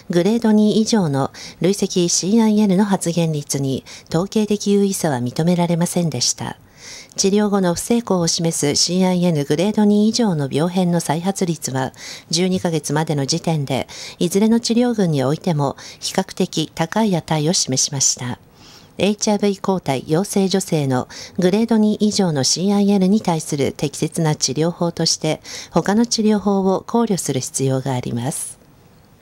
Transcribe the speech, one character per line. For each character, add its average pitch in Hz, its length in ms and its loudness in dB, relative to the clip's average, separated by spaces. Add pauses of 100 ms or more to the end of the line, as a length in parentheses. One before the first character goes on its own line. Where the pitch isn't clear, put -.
グ 175 140 2
レ 214 120 2
ー 233 60 0
ド 220 100 4
二 214 300 4
以 214 40 0
上 202 240 2
の 135 220 0 (300)
累 190 120 2
積 185 360 0
シ 180 220 -2
ー 226 120 4
ア 220 40 4
イ 214 120 4
エ 214 80 4
ル 185 100 4
の 214 80 4
発 185 240 0
現 165 220 0
率 143 300 -4
に 135 240 -4 (240)
統 175 180 0
計 214 180 0
的 202 260 0
優 202 140 4
位 196 80 0
さ - 160 -2
は 127 100 0
認 123 260 -2
め 175 100 4
ら 170 120 2
れ 170 100 0
ま 170 80 2
せ 175 180 0
ん 160 60 0
で 123 120 -4
し - 120 0
た。 - 240 -10 (580)
治 185 140 0
療 208 200 4
後 196 120 2
の 175 120 2
不 165 60 -6
成 240 180 0
功 190 220 0
を 165 80 2
示 165 300 0
す 143 180 0
シ 180 240 0
ー 185 80 4
ア 185 60 2
イ 175 120 2
エ 175 60 4
ヌ 147 120 0
グ 147 120 0
レ 180 140 2
ー 214 40 0
ド 214 100 2
二 208 240 4
以 220 40 2
上 220 240 0
の 143 160 -2
病 156 200 0
変 180 200 0
の 170 80 2
再 160 220 -2
発 196 240 -2
率 156 260 -4
は、 131 220 -4 (360)
十 175 180 0
二 185 120 0
ヶ 180 100 -2
月 151 240 -2
ま 160 120 0
で 156 100 -2
の 139 100 -2
時 160 160 -4
点 156 240 -2
で、 127 220 -2 (320)
い 170 100 0
ず 196 100 0
れ 220 80 4
の 226 120 4
治 233 140 -2
療 240 200 2
群 202 180 2
に 135 120 0
お 135 100 0
い 160 60 -4
て 180 140 -2
も 143 220 0 (240)
比 - 140 -8
較 - 220 -4
的 160 400 -4
高 185 280 -2
い 196 120 2
値 156 340 0
を 185 40 2
示 - 300 -2
し - 80 -4
ま 139 80 -4
し - 160 0
た。 123 240 -8 (600)
エ 190 100 2
イ 208 60 0
チ 226 140 -4
ア 208 60 2
イ - 20 2
ブ 202 100 0
イ 196 100 0
抗 190 220 -2
体 135 280 -4
陽 156 160 2
性 196 240 0
女 190 120 0
性 151 280 -2
の 127 200 0 (300)
グ 180 140 2
レ 214 120 2
ー 233 40 0
ド 226 100 2
二 214 180 2
以 208 160 0
上 190 200 0
の 139 120 0
シ - 180 -2
ー 202 140 2
ア 202 40 2
イ 202 120 4
エ 202 60 4
ル 185 100 2
に 214 140 2
対 160 200 0
す - 140 -6
る 135 160 0
適 - 260 -4
切 165 240 -4
な 151 140 2
治 - 180 -4
療 160 180 0
法 170 200 -4
と 165 140 -2
し - 120 0
て、 156 220 -4 (320)
他 175 220 2
の 233 140 2
治 226 160 -2
療 214 160 2
法 196 220 0
を 190 260 0
考 233 140 0
慮 214 160 0
す - 140 -4
る 135 80 -2
必 - 240 -4
要 131 180 0
が 135 120 -4
あ 123 60 -2
り 127 140 -6
ま 120 180 -4
す。 - 260 -10 (640)